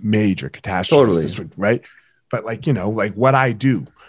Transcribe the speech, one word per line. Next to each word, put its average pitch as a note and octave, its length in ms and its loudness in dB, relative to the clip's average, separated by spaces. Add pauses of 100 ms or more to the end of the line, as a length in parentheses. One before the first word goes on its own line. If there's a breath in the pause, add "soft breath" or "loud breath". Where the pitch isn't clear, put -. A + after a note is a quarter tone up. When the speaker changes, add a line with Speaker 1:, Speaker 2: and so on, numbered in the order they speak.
Speaker 1:
major G#2 480 0
catastrophes, G#2 560 2
Speaker 2:
Totally. E2+ 160 2
Speaker 1:
this - 160 -4
would, D#2+ 180 -12
right? G#2+ 240 0 (500 soft breath)
But, A2 140 -6
like, A2+ 220 -10
you D3 80 2
know, G2 160 -2
like, G#2+ 240 -2
what C3 200 2
I C3 180 2
do A2 340 -2 (220 soft breath)